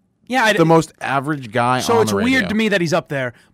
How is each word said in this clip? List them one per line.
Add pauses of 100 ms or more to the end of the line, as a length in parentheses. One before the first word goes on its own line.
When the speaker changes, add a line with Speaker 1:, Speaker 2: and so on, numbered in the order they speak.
(280)
Speaker 1:
Yeah,
I
d-
Speaker 2:
the
most
average
guy
Speaker 1:
So
Speaker 2:
on
Speaker 1:
it's
Speaker 2:
the
Speaker 1:
weird
Speaker 2:
radio.
Speaker 1:
to
me
that
he's
up
there, (200)